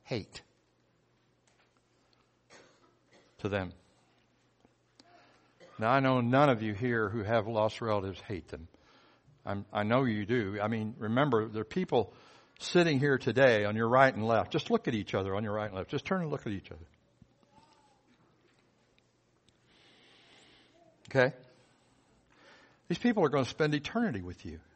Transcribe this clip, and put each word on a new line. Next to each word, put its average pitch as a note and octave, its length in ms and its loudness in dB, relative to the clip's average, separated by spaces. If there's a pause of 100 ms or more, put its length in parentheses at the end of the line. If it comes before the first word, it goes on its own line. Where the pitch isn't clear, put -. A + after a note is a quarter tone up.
hate - 380 -8 (3000)
to G#2+ 100 -6
them. F#2+ 240 -2 (2000)
Now, A2 120 0
I C3+ 100 4
know C3 200 2
none C3+ 300 4
of A2 120 0
you G#2+ 120 -4
here A2+ 340 -2
who A2 140 -6
have G#2+ 260 0
lost A2 320 0
relatives G2+ 480 -4
hate F2 200 -10
them. D#2+ 200 -14 (800)
I'm, G2+ 260 -6
I G#2 100 -2
know A#2+ 220 2
you G#2 220 -2
do. G#2 360 -2
I G#2+ 60 -2
mean, A2 300 -4
remember, A2+ 500 0
there G#2+ 140 -6
are - 20 -6
people - 480 -2 (480)
sitting E3 400 2
here C#3 160 2
today A#2+ 480 4
on G#2 120 -2
your A2+ 120 0
right C3 260 6
and G#2+ 120 -2
left. A2 260 2
Just - 180 -2
look A3+ 180 0
at B2+ 60 -2
each G#2 200 -4
other F#2+ 200 0
on G#2 80 -2
your G#2+ 120 -4
right G#2+ 140 -2
and G2 60 -10
left. F#2 160 -6
Just C3+ 140 -6
turn F#3+ 160 -2
and D#3 100 -4
look C#3 160 -6
at G#2+ 60 -4
each F#2 180 -10
other. D#2+ 140 -16 (4000)
Okay? C3 200 4 (1500)
These F3 100 -4
people A3 260 2
are C#3+ 40 2
gonna C3+ 160 2
spend D3+ 300 0
eternity D3 480 -4
with F2 240 -12
you. D#2+ 140 -12 (160)